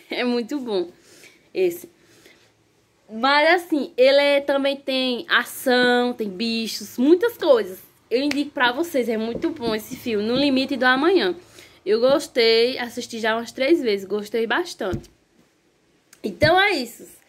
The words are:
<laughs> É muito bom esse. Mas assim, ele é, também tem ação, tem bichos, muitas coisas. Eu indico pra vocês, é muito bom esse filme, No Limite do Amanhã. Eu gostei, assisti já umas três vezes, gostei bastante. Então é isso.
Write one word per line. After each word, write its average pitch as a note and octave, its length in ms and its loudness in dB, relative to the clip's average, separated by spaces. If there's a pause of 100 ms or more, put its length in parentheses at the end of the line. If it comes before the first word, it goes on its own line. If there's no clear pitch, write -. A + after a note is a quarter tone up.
<laughs> - 60 -20
É - 140 -4
muito B3 380 -2
bom G3 280 -2 (640)
esse. F3 380 -2 (1200)
Mas D4 540 2
assim, C#4 320 -2
ele C4+ 240 6
é, C#4+ 200 4
também C#4 360 0
tem C4 520 -2
ação, B3 840 2
tem A3 160 -6
bichos, A3 680 -6
muitas F4+ 400 2
coisas. A3 440 2 (280)
Eu B3 140 0
indico C#4+ 300 -4
pra B3 180 2
vocês, B3+ 380 -2
é A3+ 80 -2
muito A#3 340 -6
bom A3+ 240 -4
esse A3 220 -8
filme, G#3+ 260 -4
No A#3 140 -2
Limite C4+ 400 0
do A#3+ 80 -2
Amanhã. C4 500 2 (500)
Eu G#3+ 140 0
gostei, B3 800 2
assisti A#3 400 -10
já A3 180 0
umas A#3 140 -8
três C#4+ 320 2
vezes, G3+ 240 -2
gostei G#3 400 -4
bastante. B3 640 -4 (1120)
Então D4+ 380 2
é G4+ 100 4
isso. A#3+ 460 -8 (120)